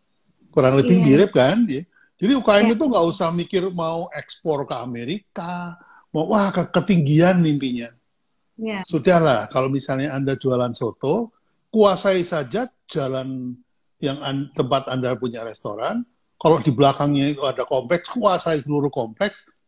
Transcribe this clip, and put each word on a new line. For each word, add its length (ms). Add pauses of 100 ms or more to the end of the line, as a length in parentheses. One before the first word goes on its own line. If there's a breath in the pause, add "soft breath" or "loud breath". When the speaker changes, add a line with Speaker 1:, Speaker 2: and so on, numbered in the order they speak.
(500)
Speaker 1:
Kurang 300
lebih 200
Speaker 2:
Iya. 60
Speaker 1:
mirip 300
kan? 320 (520 soft breath)
Jadi, 140
U 80
K 80 (100)
M 120
Speaker 2:
Iya. 40
Speaker 1:
itu 120
nggak 180
usah 240
mikir 420
mau 400
ekspor 540
ke 100
Amerika, 1000 (320 soft breath)
mau, 180
wah, 220
ke-, 240
ketinggian 640
mimpinya. 560 (640)
Speaker 2:
Iya. 260
Speaker 1:
Sudahlah, 640
kalau 220
misalnya 420
Anda 240
jualan 400
soto, 560 (400 soft breath)
kuasai 560
saja 400 (220)
jalan 680 (480)
yang 160
an-, 320
tempat 400
Anda 240
punya 320
restoran. 560 (320)
Kalau 240
di 140
belakangnya 580
itu 160
ada 160
kompleks, 480
kuasai 480
seluruh 320
kompleks, 540 (220)